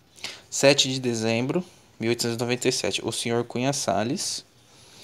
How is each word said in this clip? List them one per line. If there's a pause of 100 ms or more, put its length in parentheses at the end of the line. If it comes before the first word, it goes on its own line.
(500)
sete
de
dezembro, (340)
mil
oitocentos
e
noventa
e
sete.
O
senhor
Cunha
Salles (600)